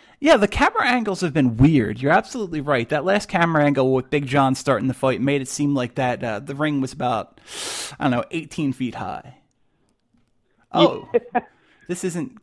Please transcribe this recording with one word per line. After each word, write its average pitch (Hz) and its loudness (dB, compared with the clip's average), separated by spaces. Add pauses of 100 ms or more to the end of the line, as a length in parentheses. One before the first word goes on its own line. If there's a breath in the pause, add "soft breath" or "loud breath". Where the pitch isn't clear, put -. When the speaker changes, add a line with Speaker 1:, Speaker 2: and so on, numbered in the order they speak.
(200 soft breath)
Speaker 1:
Yeah, 294 6
the 208 4
camera 415 0
angles 220 0
have 165 -2
been 131 2
weird. 131 4
You're 139 2
absolutely 185 0
right. 131 -2
That 151 -2
last 202 0
camera 165 2
angle 135 2
with 127 -2
Big 143 -2
John 135 2
starting 131 0
the 127 -2
fight 123 0
made 139 0
it 127 -8
seem 143 -2
like 123 -4
that, 123 -2
uh, 107 -6
the 139 -10
ring 147 -2
was 131 -4
about, 123 -4 (600 loud breath)
I - -4
don't 135 2
know, 120 -2
eighteen 156 -4
feet 123 -6
high. - -10 (1400)
Oh, - 2
Speaker 2:
<laughs> - -2
Yeah. 247 0 (460 soft breath)
Speaker 1:
this 180 -6
isn't 170 -4
Speaker 2:
It's - -20